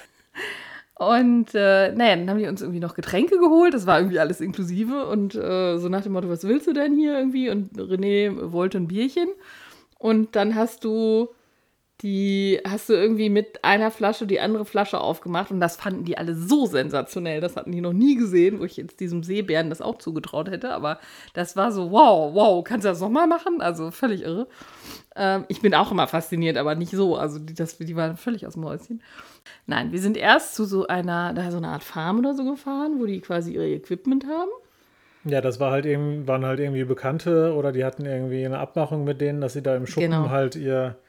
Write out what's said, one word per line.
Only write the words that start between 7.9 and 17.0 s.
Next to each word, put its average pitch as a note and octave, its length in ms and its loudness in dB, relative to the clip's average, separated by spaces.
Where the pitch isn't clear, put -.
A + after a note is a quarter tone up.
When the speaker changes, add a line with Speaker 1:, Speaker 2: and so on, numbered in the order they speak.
Speaker 1:
wollte F#3 280 0
ein E3+ 100 -2
Bierchen. C4 400 -2
Und A3 380 2
dann G#3+ 200 2
hast A3+ 280 -2
du A3 460 2
die, G3 640 2
hast G3 220 -6
du A3+ 40 6
irgendwie G#3+ 360 4
mit G#3 340 0
einer G#3+ 280 4
Flasche A3 360 -2
die G3 140 2
andere G#3+ 240 0
Flasche G3+ 340 -2
aufgemacht. F3 520 -4
Und F#3 100 0
das E3+ 160 0
fanden F#3 260 -6
die E3 140 -4
alle E3 180 -4
so A3+ 300 2
sensationell. D3+ 760 -2